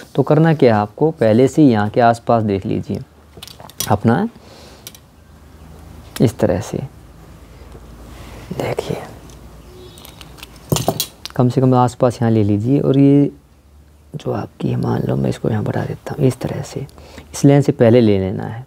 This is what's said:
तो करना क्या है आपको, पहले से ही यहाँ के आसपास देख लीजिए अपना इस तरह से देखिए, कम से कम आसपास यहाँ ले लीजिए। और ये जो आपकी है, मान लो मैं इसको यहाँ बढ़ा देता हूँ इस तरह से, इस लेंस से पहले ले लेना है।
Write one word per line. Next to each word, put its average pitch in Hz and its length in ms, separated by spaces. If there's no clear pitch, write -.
तो 139 80
करना 160 300
क्या 123 220
है 104 60
आपको, 147 300
पहले 117 360
से 143 140
ही 143 80
यहाँ 104 200
के 123 120
आसपास 117 420
देख 98 220
लीजिए 101 340
अपना 117 380
इस 117 180
तरह - 220
से - 160
देखिए, - 440
कम 123 140
से 131 120
कम 131 140
आसपास 123 460
यहाँ 113 100
ले 110 120
लीजिए। 107 360
और 139 200
ये 139 320
जो 127 180
आपकी - 360
है, 123 80
मान 120 240
लो 131 140
मैं 135 140
इसको - 200
यहाँ 110 140
बढ़ा - 200
देता - 300
हूँ 147 120
इस 127 140
तरह - 240
से, - 220
इस - 120
लेंस 143 200
से 143 80
पहले 120 280
ले 104 180
लेना 107 260
है। 110 220